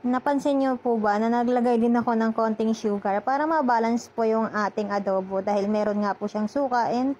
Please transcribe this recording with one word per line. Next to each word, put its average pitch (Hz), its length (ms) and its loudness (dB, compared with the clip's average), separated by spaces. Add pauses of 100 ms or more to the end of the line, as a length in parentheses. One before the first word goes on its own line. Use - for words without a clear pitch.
Napansin 277 560 0
nyo 262 160 2
po 240 240 0
ba 208 160 2
na 226 160 2
naglagay 240 480 2
din 240 160 4
ako 233 240 0
ng 226 160 0
konting 220 400 0
sugar 202 480 -2
para 277 240 0
mabalance 240 640 0
po 226 160 0
yung 220 240 0
ating 202 400 -4
adobo 190 480 -2
dahil 202 320 -2
meron 208 320 0
nga 196 80 -2
po 208 160 -6
siyang 214 240 -4
suka 247 400 0
and 262 280 -2